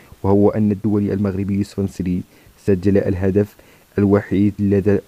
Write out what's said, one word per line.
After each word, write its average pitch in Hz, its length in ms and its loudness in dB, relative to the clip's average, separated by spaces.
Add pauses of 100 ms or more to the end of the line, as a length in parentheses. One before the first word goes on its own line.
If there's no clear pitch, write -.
(220)
وهو 101 280 4
أن 107 220 0
الدولي 101 400 -2
المغربي 98 420 -4
يوسف 101 240 -6
النصيري 92 440 -4 (440)
سجل 98 320 2
الهدف 98 580 0 (420)
الوحيد 101 600 2
لدى 101 500 0